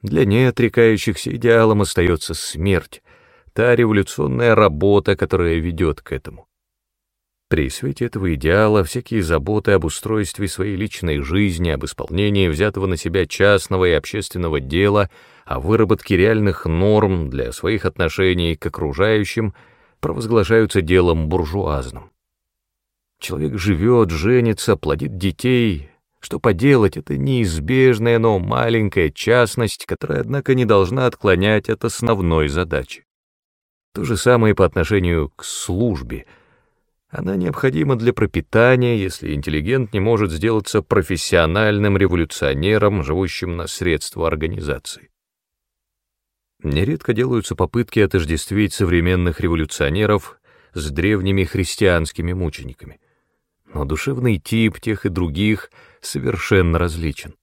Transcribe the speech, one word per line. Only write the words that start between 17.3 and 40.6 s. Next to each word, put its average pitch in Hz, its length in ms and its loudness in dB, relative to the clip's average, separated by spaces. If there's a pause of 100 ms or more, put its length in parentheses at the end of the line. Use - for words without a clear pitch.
для 64 220 -6
своих 101 320 -4
отношений 90 720 0
к - 100 -8
окружающим 98 880 -2 (460)
провозглашаются 110 800 2
делом 85 460 2
буржуазным. 78 840 -4 (1080)
Человек 78 400 -6
живёт, 101 520 2
женится, 110 680 2
плодит 78 400 -4
детей. 98 720 -2 (300)
Что - 200 -10
поделать, 113 560 2
это 71 200 -6
неизбежная, 117 1000 2
но 113 200 2
маленькая 107 720 0
частность, 113 760 0
которая, - 340 -4
однако, 131 340 -2
не 127 100 2
должна 107 420 2
отклонять 104 640 0
от 110 160 -4
основной 92 640 0
задачи. 76 560 -4 (920)
То - 100 -8
же 120 120 -2
самое 113 380 4
по 95 100 4
отношению 85 680 0
к - 140 -20
службе. 87 840 -6 (840)
Она 92 280 -6
необходима 131 600 0
для 117 160 0
пропитания, 120 840 2
если 92 380 -6
интеллигент 78 580 -4
не 104 80 -2
может 104 300 2
сделаться 104 520 0